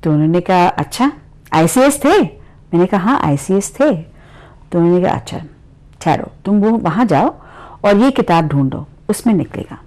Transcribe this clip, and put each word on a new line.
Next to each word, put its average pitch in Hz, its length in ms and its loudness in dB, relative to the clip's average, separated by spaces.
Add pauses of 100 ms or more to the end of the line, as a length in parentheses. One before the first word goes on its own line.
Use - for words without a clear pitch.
तो 160 80 0
उन्होंने 156 300 0
कहा, 180 260 2
"अच्छा, 247 440 -2 (420)
आईसीएस 254 520 2
थे?" 349 160 4 (520)
मैंने 175 120 4
कहा, 190 160 -2
"हाँ, 233 180 0
आईसीएस 185 600 -2
थे।" 277 160 2 (760)
तो 175 80 0
उन्होंने 175 260 2
कहा, - 100 0
"अच्छा, - 260 -10 (600)
ठहरो, - 300 -2 (140)
तुम 208 140 2
वो 214 120 2
वहाँ 226 340 0
जाओ 170 300 0 (500)
और 202 120 4
ये 262 140 4
किताब 170 360 0
ढूंढो, 139 400 -2 (220)
उसमें 214 240 0
निकलेगा।" - 540 -6